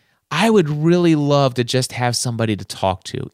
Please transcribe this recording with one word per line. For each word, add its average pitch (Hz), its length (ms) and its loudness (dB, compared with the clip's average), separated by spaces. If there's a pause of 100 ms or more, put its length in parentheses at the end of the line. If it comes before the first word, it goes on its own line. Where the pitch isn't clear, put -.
(300)
I 190 200 0
would 190 180 4
really 165 480 2
love 143 380 2
to 123 100 -2
just 127 280 -2
have 123 220 -2
somebody 113 400 -2
to 98 100 -8
talk - 400 -4
to, - 300 -10